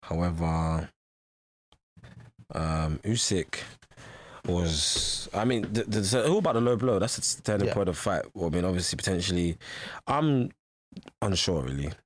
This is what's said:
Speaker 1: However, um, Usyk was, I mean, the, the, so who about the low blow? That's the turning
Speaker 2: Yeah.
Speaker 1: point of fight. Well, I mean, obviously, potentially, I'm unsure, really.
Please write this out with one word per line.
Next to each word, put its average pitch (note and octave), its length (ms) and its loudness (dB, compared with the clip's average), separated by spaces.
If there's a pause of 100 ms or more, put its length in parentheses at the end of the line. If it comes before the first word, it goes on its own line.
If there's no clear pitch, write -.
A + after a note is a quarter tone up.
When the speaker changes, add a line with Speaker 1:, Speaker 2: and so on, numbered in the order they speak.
Speaker 1:
However, E2 840 0 (1600)
um, D#2 500 0
Usyk - 560 0 (840)
was, E2+ 880 0
I G#2+ 120 2
mean, A#2+ 260 0
the, G#2+ 120 0
the, G#2+ 200 0
so A#2 240 2
who F3 100 4
about D#3+ 160 2
the A2+ 80 4
low A#2+ 140 4
blow? A2+ 240 4
That's - 360 -2
the - 60 -18
turning G2+ 260 2
Speaker 2:
Yeah. - 60 0
Speaker 1:
point G2 160 2
of E2 80 -2
fight. F#2 260 0 (100)
Well, F2 140 -2
I - 20 2
mean, F2 160 2
obviously, F2+ 320 0
potentially, F2 600 0 (500)
I'm C#3 440 2 (720)
unsure, F2+ 420 0
really. C#2 280 -4 (140)